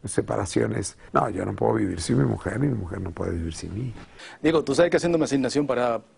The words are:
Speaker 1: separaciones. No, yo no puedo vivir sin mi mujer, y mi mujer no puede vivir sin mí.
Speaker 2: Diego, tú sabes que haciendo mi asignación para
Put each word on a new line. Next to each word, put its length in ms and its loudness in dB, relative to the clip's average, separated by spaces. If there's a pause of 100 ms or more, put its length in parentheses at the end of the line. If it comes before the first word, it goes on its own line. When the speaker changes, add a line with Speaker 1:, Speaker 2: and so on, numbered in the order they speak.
Speaker 1:
separaciones. 920 -2 (160)
No, 160 2
yo 160 -4
no 100 -2
puedo 200 2
vivir 260 0
sin 180 2
mi 60 4
mujer, 320 -2
y 120 0
mi 60 0
mujer 260 -6
no 100 -6
puede 220 -4
vivir 220 -4
sin 200 -10
mí. 180 -6 (480)
Speaker 2:
Diego, 220 4
tú 140 0
sabes 160 6
que 40 4
haciendo 220 2
mi 60 4
asignación 420 2
para 340 0 (180)